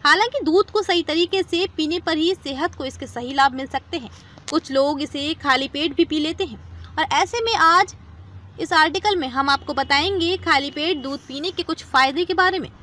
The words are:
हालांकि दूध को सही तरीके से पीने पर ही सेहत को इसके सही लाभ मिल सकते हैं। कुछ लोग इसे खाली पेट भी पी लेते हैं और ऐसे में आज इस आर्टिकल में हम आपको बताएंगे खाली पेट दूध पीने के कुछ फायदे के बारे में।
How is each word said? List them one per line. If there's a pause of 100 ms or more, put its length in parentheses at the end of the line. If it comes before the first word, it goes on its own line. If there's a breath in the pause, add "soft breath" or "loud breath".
हालांकि
दूध
को
सही
तरीके
से (100)
पीने
पर
ही
सेहत
को
इसके
सही
लाभ
मिल
सकते
हैं। (400 loud breath)
कुछ
लोग
इसे
खाली
पेट
भी
पी
लेते
हैं (300 loud breath)
और (100)
ऐसे
में
आज (640)
इस
आर्टिकल
में
हम
आपको
बताएंगे
खाली
पेट
दूध
पीने
के
कुछ
फायदे
के
बारे
में। (120)